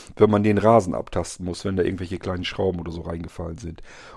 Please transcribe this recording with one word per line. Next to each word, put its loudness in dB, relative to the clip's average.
wenn 8
man 4
den 4
Rasen 6
abtasten -6
muss, -6
wenn -2
da 2
irgendwelche -4
kleinen -6
Schrauben -2
oder -8
so -8
reingefallen -10
sind. -12